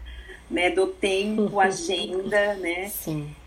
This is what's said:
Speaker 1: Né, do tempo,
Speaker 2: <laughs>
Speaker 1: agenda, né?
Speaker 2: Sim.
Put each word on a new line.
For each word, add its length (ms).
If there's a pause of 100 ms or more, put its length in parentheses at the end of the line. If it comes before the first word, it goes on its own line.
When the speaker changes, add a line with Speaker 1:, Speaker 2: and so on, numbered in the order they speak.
(500)
Speaker 1:
Né, 200
do 160
tempo, 720
Speaker 2:
<laughs> 20
Speaker 1:
agenda, 920
né? 340
Speaker 2:
Sim. 400 (180)